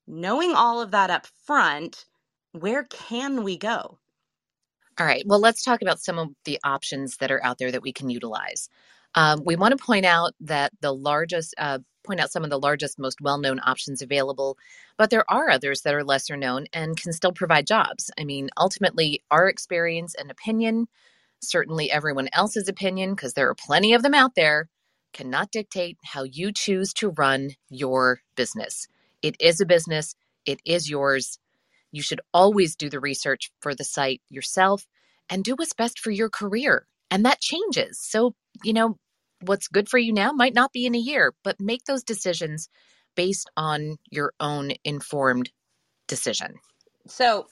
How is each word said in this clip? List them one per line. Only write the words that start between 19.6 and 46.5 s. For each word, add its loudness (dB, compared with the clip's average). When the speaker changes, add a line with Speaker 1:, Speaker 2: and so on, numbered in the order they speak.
Speaker 2:
and -12
opinion, 0
certainly -2
everyone -2
else's 0
opinion, -4
'cause -8
there 2
are -2
plenty 4
of 6
them 4
out 6
there, 4
cannot -4
dictate -6
how -8
you -6
choose -2
to -2
run 2
your 0
business. -6
It -2
is 6
a 2
business. 2
It -4
is -2
yours. -2
You -10
should -6
always 6
do -6
the -8
research -4
for -6
the -10
site -2
yourself 0
and -4
do -2
what's -6
best -4
for -4
your -2
career. -2
And 4
that 4
changes. -4
So, 0
you -2
know, 2
what's -2
good 0
for 2
you 2
now 2
might 4
not 4
be -2
in 0
a 2
year, 0
but -4
make -4
those -2
decisions -6
based -2
on -2
your -4
own -4
informed 0
decision. -6